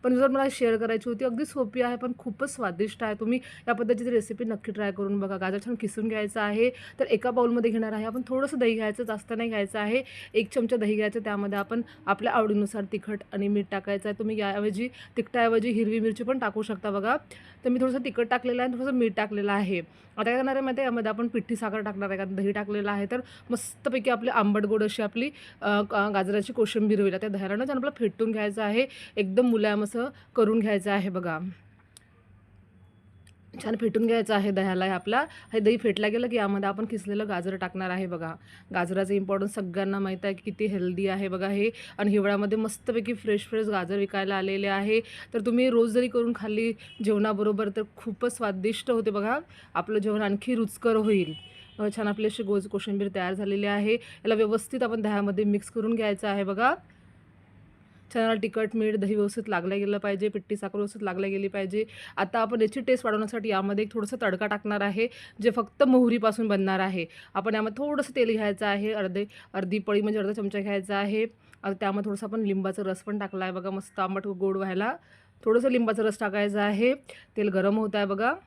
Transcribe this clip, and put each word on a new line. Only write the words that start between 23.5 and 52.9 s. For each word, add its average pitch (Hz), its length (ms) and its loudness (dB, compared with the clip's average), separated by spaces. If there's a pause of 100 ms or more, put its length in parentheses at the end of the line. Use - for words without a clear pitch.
मस्तपैकी 240 600 -2
आपली 233 200 0
आंबट 208 340 4
गोड 208 180 2
अशी 208 200 -2
आपली, 233 280 -2 (300)
अ, 208 220 2
क-, 202 320 0
गाजराची 202 380 0
कोशिंबीर 214 480 2
होईल. 190 160 2
त्या 214 120 -4
दह्याला 196 280 -2
ना 247 80 -2
छान 269 120 -2
आपल्याला 285 220 -4
फेटून 226 340 0
घ्यायचं 214 300 -2
आहे, 220 240 2 (300)
एकदम 208 300 4
मुलायम 214 380 4
असं 233 200 -4 (320)
करून 220 240 6
घ्यायचं 202 300 2
आहे 196 180 2
बघा. 175 300 -2 (2250)
छान 220 160 -2
फेटून 220 260 2
घ्यायचं 220 280 2
आहे 202 160 2
दह्याला 185 340 2
हे 196 60 0
आपला. 214 340 0 (280)
हे 220 80 2
दही 214 160 4
फेटला 214 320 0
गेलं 233 200 0
की 233 80 -2
यामध्ये 202 320 0
आपण 202 160 -2
किसलेलं 208 440 -4
गाजर 190 280 -4
टाकणार 185 340 -4
आहे 185 160 -2
बघा. 165 280 -6 (400)
गाजराचं 185 400 0
इम्पॉर्टन्स 196 400 0
सगळ्यांना 196 440 -2
माहीत 185 260 -2
आहे 196 100 -2
की 180 100 -12
किती 214 220 -4
हेल्दी 185 400 -2
आहे 190 220 0
बघा 190 200 -2
हे, 202 220 2 (280)
आणि 208 120 2
हिवाळ्यामध्ये 202 480 2
मस्तपैकी 220 560 -2
फ्रेश 208 320 0
फ्रेश 220 200 -2
गाजर 190 300 0
विकायला 196 400 0
आलेले 190 300 -2
आहे. 202 340 2
तर - 400 -8
तुम्ही 240 300 4
रोज 233 200 6
जरी 247 180 4
करून 233 260 2
खाल्ली 220 380 -2 (320)
जेवणाबरोबर 208 640 2
तर 214 140 -4 (140)
खूपच 240 400 -4
स्वादिष्ट 214 540 -2
होते 220 200 2
बघा, 208 280 0 (360)
आपलं 202 240 0
जेवण 208 240 0
आणखी 202 320 0
रुचकर 226 420 2
होईल. 202 380 2 (440)
अ, 214 180 0
छान 214 120 -2
आपली 208 180 -2
अशी 214 160 -2
गोज 196 240 0
कोशिंबीर 202 480 -2